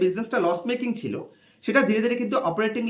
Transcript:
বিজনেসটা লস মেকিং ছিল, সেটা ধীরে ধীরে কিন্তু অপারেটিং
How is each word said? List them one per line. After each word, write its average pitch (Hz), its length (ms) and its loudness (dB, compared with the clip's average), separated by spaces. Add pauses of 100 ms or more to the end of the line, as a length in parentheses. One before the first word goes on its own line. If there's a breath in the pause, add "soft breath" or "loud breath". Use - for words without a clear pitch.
বিজনেসটা 208 420 0
লস 175 140 2 (100)
মেকিং 247 200 -2 (120)
ছিল, 107 140 -4 (500 soft breath)
সেটা 262 220 4
ধীরে 214 160 4
ধীরে 240 180 2
কিন্তু 214 140 -2 (140)
অপারেটিং 220 400 0